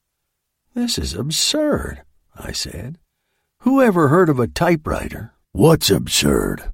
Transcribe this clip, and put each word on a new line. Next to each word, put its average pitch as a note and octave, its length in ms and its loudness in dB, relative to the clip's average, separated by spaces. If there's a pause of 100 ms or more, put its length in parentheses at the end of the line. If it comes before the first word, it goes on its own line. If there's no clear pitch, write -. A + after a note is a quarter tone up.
(720)
"This A#3+ 240 -4
is - 160 -6
absurd," C#4 880 -4 (320)
I - 160 -12
said. - 480 -10 (600)
"Who C4+ 220 2
ever F3 260 4
heard E3+ 220 4
of B2+ 100 2
a A#2 80 0
typewriter?" - 840 -4 (180)
"What's D3+ 380 4
absurd?" B1 840 0